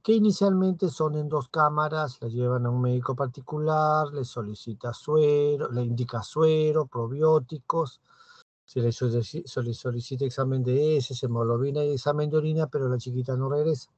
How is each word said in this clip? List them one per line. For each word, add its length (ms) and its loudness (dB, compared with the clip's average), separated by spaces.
Que 140 4
inicialmente 720 4
son 280 -2
en 120 -4
dos 220 -4
cámaras, 720 0
la 60 -6
llevan 360 0
a 60 0
un 100 0
médico 340 0
particular, 1000 0
le 100 -4
solicita 720 -8
suero, 760 2
le 120 0
indica 400 -2
suero, 640 2
probióticos, 1120 0
se 160 -6
le 80 2
solici-, 560 -2
se 180 -6
le 120 -4
solicita 500 -4
examen 380 -2
de 340 2
heces, 260 -4
hemoglobina 640 0
y 80 0
examen 380 0
de 80 2
orina, 300 0
pero 200 -2
la 80 0
chiquita 400 -4
no 140 -2
regresa. 480 -2